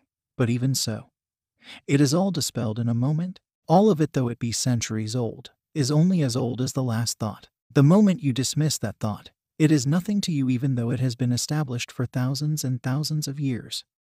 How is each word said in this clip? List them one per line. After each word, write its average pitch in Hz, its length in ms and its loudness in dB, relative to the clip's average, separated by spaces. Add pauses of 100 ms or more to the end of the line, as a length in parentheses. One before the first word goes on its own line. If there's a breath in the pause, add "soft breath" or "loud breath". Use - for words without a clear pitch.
(360)
But 117 140 2
even 127 240 0
so, 110 360 -6 (760 loud breath)
it 143 140 2
is 143 140 4
all 190 160 2
dispelled 120 480 -4
in 117 100 -2
a 117 60 0
moment, 156 460 -2 (260)
all 202 240 6
of 160 100 2
it, 151 120 0
though 127 160 0
it 117 100 -6
be 117 140 -4
centuries 110 640 -2
old, 123 340 -6 (240)
is 139 160 0
only 165 320 4
as 120 140 0
old 123 240 -2
as 131 120 -2
the 135 120 -2
last 113 340 -2
thought. 104 300 -6 (240)
The 143 100 6
moment 185 400 6
you 139 100 0
dismiss 139 460 -2
that - 200 -8
thought, 104 320 -6 (280)
it 156 120 4
is 135 160 4
nothing 185 360 0
to 180 100 -4
you, 135 160 0
even 131 260 0
though 120 160 -2
it 127 100 -2
has 127 160 -2
been 123 160 0
established 123 600 -4
for 123 140 -4
thousands 139 580 -2
and 127 180 -4
thousands 147 460 -2
of 139 100 -8
years. 131 460 -6 (180)